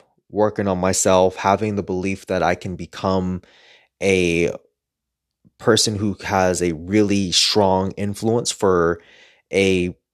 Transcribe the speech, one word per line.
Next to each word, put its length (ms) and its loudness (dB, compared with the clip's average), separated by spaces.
working 360 0
on 100 0
myself, 560 2
having 400 0
the 80 -4
belief 440 -6
that 140 -2
I 140 2
can 220 -8
become 680 -4
a 520 2
person 380 2
who 260 -4
has 400 0
a 80 0
really 600 0
strong 640 0
influence 560 -4
for 500 0
a 400 2